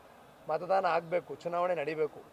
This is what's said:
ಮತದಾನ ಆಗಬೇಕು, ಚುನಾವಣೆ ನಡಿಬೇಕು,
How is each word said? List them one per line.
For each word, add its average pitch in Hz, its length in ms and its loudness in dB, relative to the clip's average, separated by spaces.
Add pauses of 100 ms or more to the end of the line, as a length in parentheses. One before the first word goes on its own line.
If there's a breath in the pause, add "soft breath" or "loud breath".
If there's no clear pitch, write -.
(500)
ಮತದಾನ 165 360 2
ಆಗಬೇಕು, 170 500 0
ಚುನಾವಣೆ 175 400 0
ನಡಿಬೇಕು, 151 460 -2 (120)